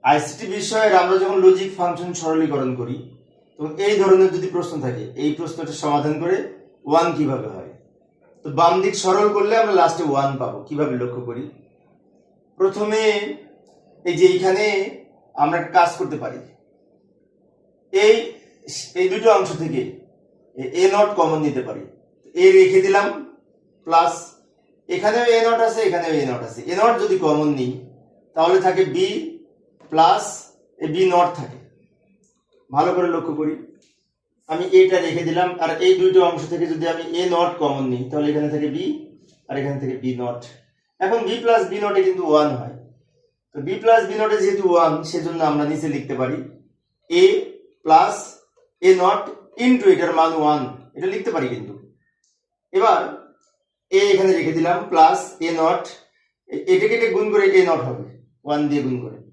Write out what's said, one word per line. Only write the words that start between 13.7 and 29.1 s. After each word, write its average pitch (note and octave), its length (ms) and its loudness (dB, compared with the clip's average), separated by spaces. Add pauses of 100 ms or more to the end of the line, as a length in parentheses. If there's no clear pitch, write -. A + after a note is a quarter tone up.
এই F3 140 -2
যে F#3 140 6
এইখানে F#3+ 300 2 (720)
আমরা D3+ 240 0
একটা D#3+ 180 -8
কাজ - 120 4 (100)
করতে D3+ 240 -6
পারি, - 160 -10 (1500)
এই, G#3+ 220 6 (840)
এই F#3 140 2
দুটো G#3+ 140 2 (100)
অংশ F3 140 -2 (120)
থেকে C3+ 180 -4 (1000)
এ - 20 6 (100)
নট G#3 160 4 (100)
কমন D#3+ 280 2
নিতে B2+ 200 -4
পারি। G2 160 -12 (520)
এ F4+ 100 4 (120)
রেখে F#4+ 280 6
দিলাম, - 220 2 (800)
প্লাস E3 280 2 (800)
এখানেও A3 300 0 (100)
এ A3+ 100 4
নট A#3 220 2
আছে, A3 200 -2
এখানেও E3+ 340 -2
এ - 80 -2
নট A#2+ 180 -6
আছে। - 120 -16 (120)
এ - 80 -4
নট A#3 140 4 (100)
যদি F#3 120 0 (100)
কমন D3+ 240 0 (100)
নিই, B2 120 -4 (640)
তাহলে E3+ 300 2
থাকে F#3 180 2 (120)
বি F#3 120 0 (840)